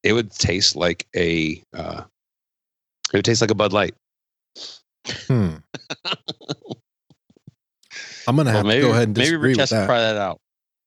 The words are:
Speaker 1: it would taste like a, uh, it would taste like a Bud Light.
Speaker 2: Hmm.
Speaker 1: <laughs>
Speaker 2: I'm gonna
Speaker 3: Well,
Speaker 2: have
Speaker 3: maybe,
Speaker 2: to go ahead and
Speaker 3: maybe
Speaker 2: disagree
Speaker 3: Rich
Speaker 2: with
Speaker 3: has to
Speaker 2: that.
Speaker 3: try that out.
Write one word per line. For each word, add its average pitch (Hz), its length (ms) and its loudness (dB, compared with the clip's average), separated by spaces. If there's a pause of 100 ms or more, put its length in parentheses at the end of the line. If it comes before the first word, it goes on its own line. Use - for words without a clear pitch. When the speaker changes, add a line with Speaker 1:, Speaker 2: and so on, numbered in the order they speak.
Speaker 1:
it 104 120 0
would 113 180 -2
taste - 420 0
like 87 400 -2
a, 82 480 -2 (140)
uh, 80 260 -10 (1120)
it 95 60 2
would 98 60 0
taste 117 180 2
like 107 80 2
a 110 40 4
Bud 101 180 0
Light. 98 220 0 (1120)
Speaker 2:
Hmm. 98 500 -2 (480)
Speaker 1:
<laughs> - 20 -4 (2250)
Speaker 2:
I'm 120 80 2
gonna 143 140 4
Speaker 3:
Well, 110 60 4
Speaker 2:
have 101 100 2
Speaker 3:
maybe, 117 140 4
Speaker 2:
to 139 80 4
go 113 40 4
ahead 117 160 4
and 104 80 -2
Speaker 3:
maybe 127 100 2
Speaker 2:
disagree 156 240 2
Speaker 3:
Rich 127 80 2
Speaker 2:
with - 20 4
Speaker 3:
has 135 80 2
to 113 80 0
Speaker 2:
that. 101 100 0
Speaker 3:
try 120 140 2
that 110 160 0
out. 95 220 -4 (480)